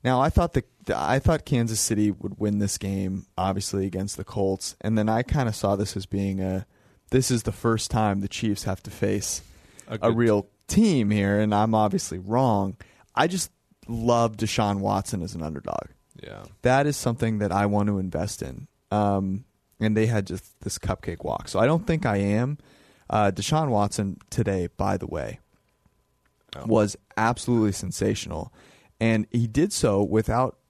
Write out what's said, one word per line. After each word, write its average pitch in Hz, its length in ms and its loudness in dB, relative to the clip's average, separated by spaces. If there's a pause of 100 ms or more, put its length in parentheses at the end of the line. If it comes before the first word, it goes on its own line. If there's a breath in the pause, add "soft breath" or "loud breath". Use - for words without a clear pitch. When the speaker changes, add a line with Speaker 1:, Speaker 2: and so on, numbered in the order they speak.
Speaker 1:
Now, 127 180 2
I 147 80 4
thought 175 240 2
the, 123 100 2 (220)
the, - 120 -2
I 82 220 2
thought 156 260 2
Kansas 117 360 0
City 104 300 2
would - 280 -8
win 104 200 0
this 101 180 -2
game, 98 480 -4 (120)
obviously, 98 480 -2
against 95 300 -4
the - 80 -10
Colts. 95 560 -4
And 110 180 0
then 107 120 2
I 117 140 2
kinda 127 280 0
saw 101 240 0
this 104 220 -2
as 95 80 -8
being 98 340 -2
a, 92 260 -2 (440 soft breath)
this 131 220 2
is 117 120 0
the 110 80 -4
first 113 400 -2
time 104 300 0
the 98 60 -4
Chiefs 104 360 -4
have 95 200 -4
to 101 80 -14
face 101 500 -4 (460 loud breath)
Speaker 2:
A 113 80 -10
Speaker 1:
a - 20 -8
Speaker 2:
good 113 200 2
Speaker 1:
real 120 300 4 (200)
team 165 420 4
here, 101 300 4
and 107 140 2
I'm 110 220 4
obviously 98 440 0
wrong. 101 580 2 (380 loud breath)
I 156 120 4
just 180 240 -4 (360)
love 117 500 2
Deshaun 104 420 0
Watson 98 440 -2
as - 120 -8
an 80 60 -8
underdog. 76 460 -6 (340)
Speaker 2:
Yeah. 50 220 -16 (180)
Speaker 1:
That 131 260 4
is 143 80 0
something 113 440 -2
that 101 120 0
I 101 140 2
want 104 220 2
to 101 120 0
invest 92 420 -4
in. 69 260 -10 (240)
Um, 101 540 0 (340)
and 107 160 2
they 110 120 4
had 107 200 0
just - 340 -10
this - 160 -6
cupcake - 460 -6
walk. - 240 -4
So - 120 -2
I 113 60 6
don't 160 200 2
think 160 200 0
I 104 120 2
am. 107 400 0 (520 soft breath)
Uh, 104 220 2
Deshaun 151 380 0
Watson 104 500 0 (100)
today, 98 380 0 (100)
by 98 200 0
the - 100 -6
way, 73 320 -6 (1160)
Speaker 2:
Oh. - 100 -12
Speaker 1:
was 107 300 2 (220)
absolutely 113 560 2
sensational. - 800 -4 (460 soft breath)
And 110 320 0
he 117 140 2
did 143 260 0
so 104 300 2
without 110 560 0 (120)